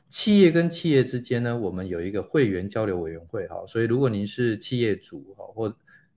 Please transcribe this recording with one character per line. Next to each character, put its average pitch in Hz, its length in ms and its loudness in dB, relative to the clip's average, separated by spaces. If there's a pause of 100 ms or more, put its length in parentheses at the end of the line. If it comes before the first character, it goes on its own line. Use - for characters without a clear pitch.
企 208 320 4
业 180 100 8
跟 170 200 2
企 165 180 -4
业 135 160 6
之 123 160 -6
间 120 220 -2
呢， 120 160 -2
我 101 120 -4
们 90 180 -6
有 87 120 -4
一 90 100 -4
个 98 120 -4
会 135 260 2
员 95 220 -2
交 110 160 -2
流 92 140 -2
委 80 100 -6
员 82 100 -12
会 90 280 -8
哈， 90 180 -12
所 113 160 -2
以 - 20 2
如 117 140 2
果 135 100 2
您 104 180 -2
是 113 300 -2
企 123 220 -6
业 110 180 0
主 - 380 -16
哈， 98 140 -18
或， 110 280 -8 (400)